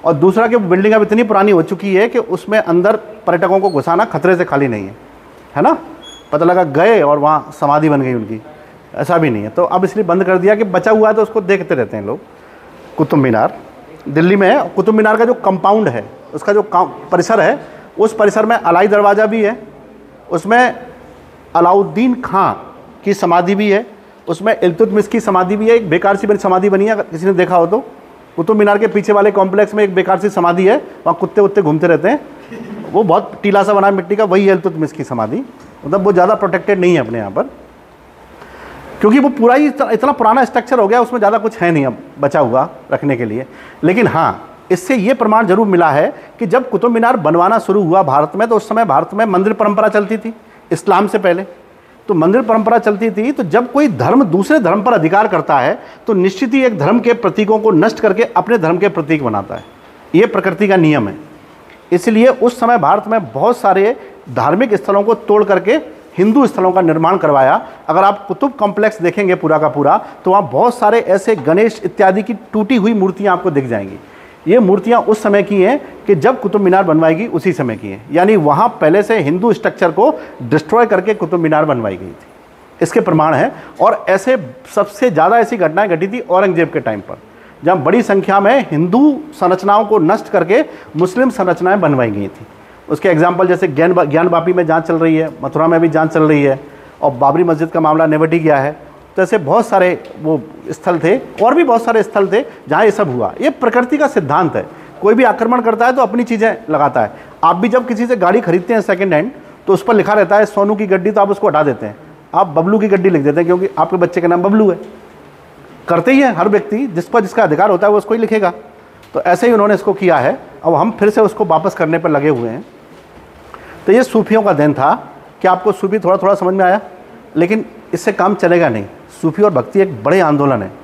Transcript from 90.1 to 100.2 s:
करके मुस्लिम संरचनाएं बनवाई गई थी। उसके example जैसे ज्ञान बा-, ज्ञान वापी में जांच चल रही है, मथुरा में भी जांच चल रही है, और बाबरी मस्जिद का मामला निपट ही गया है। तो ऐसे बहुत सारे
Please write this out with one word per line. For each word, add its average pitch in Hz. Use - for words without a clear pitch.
करके 196
मुस्लिम 185
संरचनाएं 180
बनवाई 131
गई 101
थी। -
उसके 147
example 175
जैसे 180
ज्ञान 160
बा-, 170
ज्ञान 156
वापी 170
में 175
जांच 160
चल 165
रही 160
है, 156
मथुरा 151
में 165
भी 165
जांच 156
चल 160
रही 151
है, 135
और 147
बाबरी 139
मस्जिद 165
का 165
मामला 160
निपट 156
ही 170
गया 156
है। 143
तो 190
ऐसे 190
बहुत 196
सारे 180